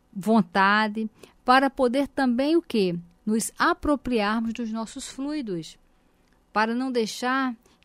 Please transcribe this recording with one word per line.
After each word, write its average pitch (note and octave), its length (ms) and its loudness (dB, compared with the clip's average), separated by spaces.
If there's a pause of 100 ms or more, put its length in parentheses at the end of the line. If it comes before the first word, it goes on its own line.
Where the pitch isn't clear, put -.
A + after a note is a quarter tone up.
(140)
vontade, G#3 960 2 (340)
para C4+ 260 4
poder C4 380 0
também C4+ 480 0
o E4+ 60 4
quê? F#3 340 0 (300)
Nos G#3+ 320 0
apropriarmos A#3+ 960 0
dos A3+ 180 -6
nossos A3+ 360 -10
fluidos, C4 680 -8 (760)
para A3 240 0
não C4 160 -4
deixar B3+ 640 -2 (300)